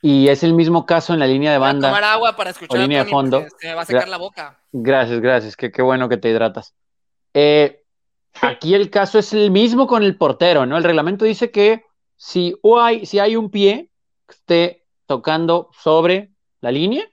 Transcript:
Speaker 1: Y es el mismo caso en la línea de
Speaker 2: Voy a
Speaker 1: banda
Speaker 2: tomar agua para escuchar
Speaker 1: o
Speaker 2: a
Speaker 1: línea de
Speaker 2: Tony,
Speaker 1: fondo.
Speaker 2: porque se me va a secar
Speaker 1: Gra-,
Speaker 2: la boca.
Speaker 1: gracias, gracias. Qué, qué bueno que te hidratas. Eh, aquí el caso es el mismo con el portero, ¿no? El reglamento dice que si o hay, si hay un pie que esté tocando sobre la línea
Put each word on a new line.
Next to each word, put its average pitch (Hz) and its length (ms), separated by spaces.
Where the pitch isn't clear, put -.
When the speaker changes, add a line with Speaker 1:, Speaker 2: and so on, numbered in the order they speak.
Speaker 1:
Y 139 260
es 143 160
el 165 100
mismo 165 320
caso 170 260
en 165 60
la 143 80
línea 139 260
de 143 60
Speaker 2:
Voy 135 80
a 139 60
Speaker 1:
banda 139 160
Speaker 2:
tomar 202 160
agua 220 300
para 208 140
escuchar 165 300
Speaker 1:
o - 20
Speaker 2:
a - 20
Speaker 1:
línea 139 180
de 127 40
Speaker 2:
Tony, 104 80
Speaker 1:
fondo. 135 280
Speaker 2:
porque 151 180
se 165 100
me 165 60
va 165 80
a - 20
secar - 200
Speaker 1:
Gra-, 180 40
Speaker 2:
la 185 80
boca. 170 420
Speaker 1:
gracias, 120 480
gracias. 113 360
Qué, 120 140
qué 127 120
bueno 127 260
que 120 80
te 113 140
hidratas. 110 440
Eh, 147 480
aquí 143 340
el 202 140
caso 196 300
es 202 160
el 208 160
mismo 233 360
con 233 160
el 196 140
portero, 151 480
¿no? 139 140
El 170 60
reglamento 175 420
dice 220 240
que 214 340
si 175 460
o 226 180
hay, 233 240
si 202 140
hay 214 180
un 214 140
pie 208 400
que - 80
esté 175 500
tocando 165 640
sobre 175 520
la 123 80
línea 190 420